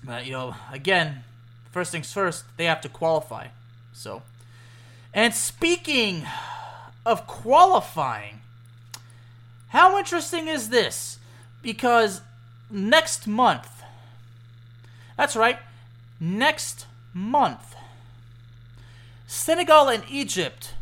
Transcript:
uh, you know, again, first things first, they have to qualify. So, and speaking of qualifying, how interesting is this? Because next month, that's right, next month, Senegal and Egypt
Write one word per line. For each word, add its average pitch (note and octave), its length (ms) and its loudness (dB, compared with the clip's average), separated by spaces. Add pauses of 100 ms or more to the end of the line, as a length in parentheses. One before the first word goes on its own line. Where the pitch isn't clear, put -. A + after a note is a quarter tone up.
uh, A#2+ 160 -12
you C3 80 -12
know, B2+ 220 -8 (180)
again, D3 500 -2 (480)
first F3 220 -6
things D#3+ 200 -10
first, F3+ 320 -4 (120)
they E3 80 -4
have D#3+ 160 0
to C#3+ 80 -14
qualify. D3+ 600 -4 (440)
So, G#2 300 -14 (920)
and A3+ 200 2
speaking C4+ 920 -2 (800)
of A3+ 240 -2
qualifying, C#3 1120 2 (1300)
how F#4 300 6
interesting E4+ 500 -4
is B3 220 -6
this? - 480 -2 (440)
Because A3+ 600 2 (480)
next A3+ 560 0
month, G#3+ 420 0 (1500)
that's C4+ 200 -2
right, A#3 220 2 (600)
next A3+ 680 -2 (260)
month, G#3 640 -2 (1500)
Senegal D#4 640 4
and A3+ 220 -2
Egypt G3 720 -6